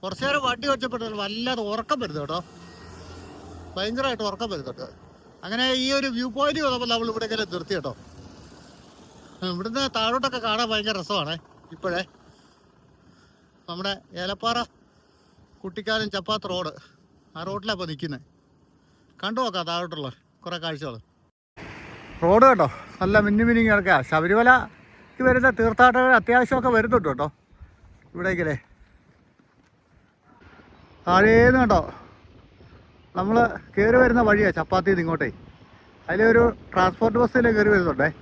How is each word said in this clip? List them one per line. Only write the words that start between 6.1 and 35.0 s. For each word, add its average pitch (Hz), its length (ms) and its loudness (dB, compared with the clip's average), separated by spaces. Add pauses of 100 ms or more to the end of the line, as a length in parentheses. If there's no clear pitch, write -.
വ്യൂ 247 100 -6 (100)
പോയിന്റ് 294 300 -2
വന്നപ്പോൾ 247 260 -2
നമ്മൾ 226 200 -4
ഇവിടെ 220 160 -6
ഇങ്ങനെ 220 160 -4 (100)
നിർത്തി 180 220 -6
കേട്ടോ. 139 160 -8 (1600)
ഇവിടുന്ന് 226 300 -6 (140)
താഴോട്ടൊക്കെ 247 520 -2
കാണാൻ 226 240 -2
ഭയങ്കര 214 280 -4
രസമാണേ. 165 360 -6 (400)
ഇപ്പോഴേ 180 260 -6 (1700)
നമ്മുടെ 185 240 -6 (300)
ഏലപ്പാറ 214 360 -4 (1040)
കുട്ടിക്കാനം 214 520 -6
ചപ്പാത്ത് 202 380 -6
റോഡ്, 180 200 -6 (640)
ആ 160 120 -12
റോഡിലാണ് 202 280 -6
ഇപ്പോൾ 180 140 -8
നിൽക്കുന്നത്. 147 320 -10 (1000)
കണ്ടു 214 220 -6
നോക്കാം 185 260 -6
താഴോട്ടുള്ള 170 380 -6 (360)
കുറേ 170 200 -10
കാഴ്ചകൾ. 147 320 -10 (1300)
റോഡ് 214 260 6
കേട്ടോ 175 180 2 (320)
നല്ല 202 260 2
മിന്നി 208 220 2
മിന്നി 233 200 2
കിടക്കുക. 196 280 2 (140)
ശബരിമലയ്ക്ക് 220 1160 0
വരുന്ന 254 200 4 (120)
തീർത്ഥാടകർ 247 600 4
അത്യാവശ്യമൊക്കെ 247 560 2
വരുന്നുണ്ട് 220 340 2
കേട്ടോ 139 180 -4 (840)
ഇവിടേക്കല്ലേ. 175 420 -2 (2500)
താഴേന്ന് 226 560 6
കേട്ടോ 214 180 4 (1400)
നമ്മൾ 202 180 0 (380)
കയറി 220 280 4
വരുന്ന 240 260 4
വഴിയാണ് 208 300 4
ചപ്പാത്തിന്ന് 185 460 0